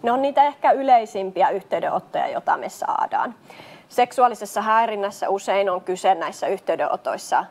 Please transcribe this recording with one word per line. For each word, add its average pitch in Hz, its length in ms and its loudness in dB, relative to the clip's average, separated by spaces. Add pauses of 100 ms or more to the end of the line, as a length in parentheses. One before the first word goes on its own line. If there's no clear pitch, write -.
Ne 233 80 2
on 262 100 2
niitä 277 220 4
ehkä 285 280 2
yleisimpiä 214 760 2
yhteydenoottoja, 175 760 -4
joita - 300 -2
me - 120 -8
saadaan. - 680 -4 (540)
Seksuaalisessa 240 720 0
häirinnässä 214 680 0
usein 196 400 0
on 185 120 -2
kyse 185 340 2
näissä 165 320 -6
yhteydenotoissa 151 1040 -2